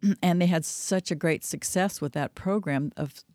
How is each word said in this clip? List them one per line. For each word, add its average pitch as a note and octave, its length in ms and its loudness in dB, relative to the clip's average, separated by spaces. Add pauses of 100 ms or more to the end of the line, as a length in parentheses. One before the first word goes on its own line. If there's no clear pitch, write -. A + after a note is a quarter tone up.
(220)
And F3 200 4
they F3 40 6
had E3 180 2
such - 460 -2
a F3+ 40 -2
great D#3 300 0
success - 580 -2
with C#3+ 100 -2
that C#3 220 -4
program F#3 640 -2
of - 260 -8 (100)